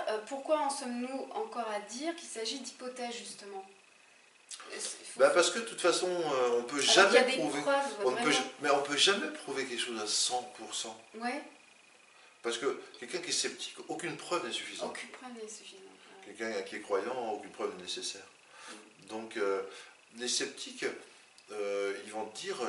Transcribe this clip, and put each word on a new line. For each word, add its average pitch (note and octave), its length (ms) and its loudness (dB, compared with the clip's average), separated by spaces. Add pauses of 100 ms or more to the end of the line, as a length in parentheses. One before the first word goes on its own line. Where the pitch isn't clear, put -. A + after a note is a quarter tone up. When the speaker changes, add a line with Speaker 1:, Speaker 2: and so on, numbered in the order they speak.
Speaker 1:
euh, A3 100 0 (100)
pourquoi D4 320 0
en C#4 100 2
sommes-nous B3+ 640 -4
encore B3 380 -4
à G#3 100 -2
dire B3 360 -6
qu'il - 120 -12
s'agit A#3 320 -6
d'hypothèse B3 540 -8
justement ? G3+ 500 -12 (1080)
Est-ce, - 160 -6
faut - 300 -8
Speaker 2:
Bah, C#3 100 10
parce F3 200 6
que - 80 -2
de A#3 60 -2
toute - 160 -8
façon, F3+ 280 4
euh, C3+ 520 4
on - 40 2
peut C#3+ 160 -4
Speaker 1:
Alors - 120 6
Speaker 2:
jamais G3 160 12
Speaker 1:
qu'il A#3 80 8
y - 20 12
a B3 60 10
des - 140 4
Speaker 2:
prouver, C#3+ 240 2
Speaker 1:
preuves, C#4 140 6 (280)
Speaker 2:
on B2+ 60 6
ne A#2+ 60 2
peut - 60 2
Speaker 1:
vraiment. D3+ 100 4
Speaker 2:
ja-, - 120 4 (160)
mais C#3+ 100 4
on C#3 120 6
peut C#3+ 140 -2
jamais F#3+ 320 6 (160)
prouver C3+ 220 -2
quelque A#2+ 160 -2
chose A#2 180 -2
à G#2+ 60 -2
cent - 360 2 (160)
pour G#2+ 160 -10
cent. - 260 -6 (160)
Speaker 1:
Ouais. B3 260 -4 (1000)
Speaker 2:
Parce A#2 160 -2
que C3+ 220 0 (200)
quelqu'un B2 180 -6
qui D#3 120 -6
est - 20 0
sceptique, - 420 -2 (140)
aucune D#3 280 -4
preuve E3 300 -2
n'est A2 60 -4
suffisante. - 380 -4
Speaker 1:
Aucune - 200 -10
preuve B3+ 220 -14
n'est A3 160 -10
suffisante, - 340 -14
ouais. - 520 -18
Speaker 2:
Quelqu'un G#2+ 280 -4
qui G#2 140 -10
est G2+ 40 -8
croyant, G#2+ 520 0
aucune G2+ 180 -6
preuve G2+ 260 -2
n'est F2+ 60 -10
nécessaire. F2+ 400 -6
Speaker 1:
Mm. - 840 -18
Speaker 2:
Donc, A2 280 -8
euh, G2 260 2 (540)
les A#2+ 120 -4
sceptiques, - 580 -2 (680)
euh, G2+ 420 0 (100)
ils G#2+ 80 -12
vont G#2+ 120 -4 (100)
dire : « F#3+ 220 -6 (120)